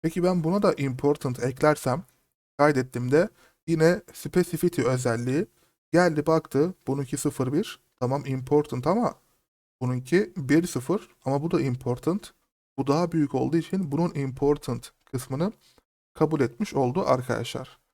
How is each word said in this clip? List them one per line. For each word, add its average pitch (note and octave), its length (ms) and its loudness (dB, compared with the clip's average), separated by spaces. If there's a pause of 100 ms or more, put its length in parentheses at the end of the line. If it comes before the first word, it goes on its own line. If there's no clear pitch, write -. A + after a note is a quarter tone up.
Peki E3+ 220 -2
ben F3+ 200 2
buna F#3+ 180 0
da F#3+ 120 4
important C3+ 680 -2
eklersem, C3+ 600 2 (540)
kaydettiğimde C3+ 720 2 (380)
yine E3 340 4 (120)
specificity - 680 0
özelliği B2+ 640 0 (460)
geldi D#3+ 340 4
baktı, D#3+ 480 2 (140)
bununki C3+ 300 -4
sıfır C3+ 360 -2
bir, F#3+ 260 -2 (200)
tamam B2+ 260 -4
important C3+ 640 -2
ama G#3 280 0 (680)
bununki B2+ 560 0
bir D3+ 300 2
sıfır D#3 420 -4 (160)
ama C3+ 160 0
bu E3+ 100 -4
da E3 100 0
important. C3 720 -4 (440)
Bu C#3 100 -2
daha E3+ 240 0
büyük D3 240 0
olduğu C3 220 0
için E3 340 -2
bunun E3 240 -2
important C#3 760 -2 (140)
kısmını C3+ 480 -6 (600)
kabul D3+ 280 0
etmiş - 320 -2
oldu C3+ 320 0
arkadaşlar. B2+ 760 -2 (140)